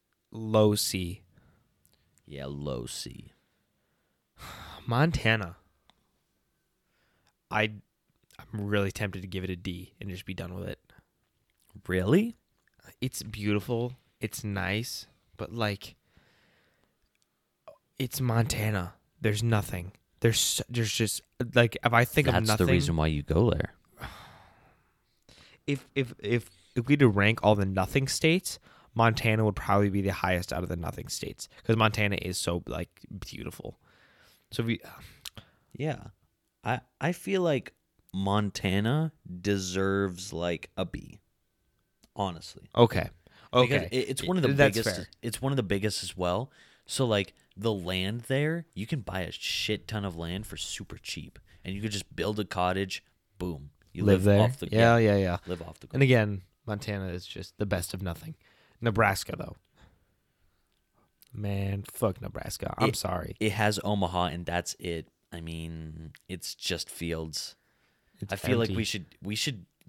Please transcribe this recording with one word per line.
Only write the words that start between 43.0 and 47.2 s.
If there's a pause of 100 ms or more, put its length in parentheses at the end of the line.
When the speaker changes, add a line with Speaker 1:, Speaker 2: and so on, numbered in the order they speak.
Speaker 2:
Because
Speaker 1:
Okay.
Speaker 2:
it,
it's
one
of
the
Speaker 1:
That's
Speaker 2:
biggest,
Speaker 1:
fair. (140)
Speaker 2:
it's
one
of
the
biggest
as
well. (360)
So,
like, (220)